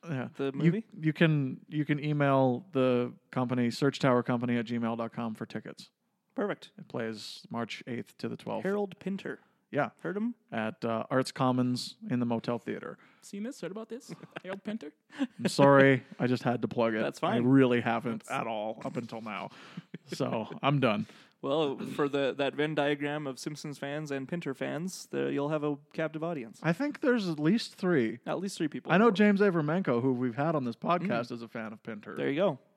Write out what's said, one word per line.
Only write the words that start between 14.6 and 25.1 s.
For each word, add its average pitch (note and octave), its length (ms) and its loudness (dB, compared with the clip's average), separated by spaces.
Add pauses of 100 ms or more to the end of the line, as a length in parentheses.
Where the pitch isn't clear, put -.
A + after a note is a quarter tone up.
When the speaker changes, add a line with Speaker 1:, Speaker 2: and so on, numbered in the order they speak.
Speaker 3:
Pinter? A3+ 280 -8 (280)
Speaker 1:
I'm A#2+ 280 -4
sorry. C3+ 560 8 (140)
I B2+ 80 0
just B2 160 0
had A#2 200 0
to A#2 60 -2
plug A2+ 260 2
it. G#2+ 80 0
Speaker 2:
That's - 160 -4
fine. F3+ 160 0
Speaker 1:
I - 120 2
really B2+ 360 8
haven't A2+ 420 -2
Speaker 2:
That's - 60 -12
Speaker 1:
at C3 160 -4
all A2 380 -6
up C3 120 -6
until A#2 240 -8
now. G2+ 300 -8 (640)
So, B2 340 -4 (140)
I'm C#3+ 180 4
done. A2 260 2 (340)
Speaker 2:
Well, C#3 380 -2 (160)
for D3 140 0
the, C#3 280 -2
that C3+ 200 -2
Venn D3+ 180 0
diagram D3 540 -2
of - 100 -10
Simpsons D3+ 400 -10
fans D3 320 -6
and C3+ 160 -4
Pinter E3 280 -6
fans, C#3+ 580 -6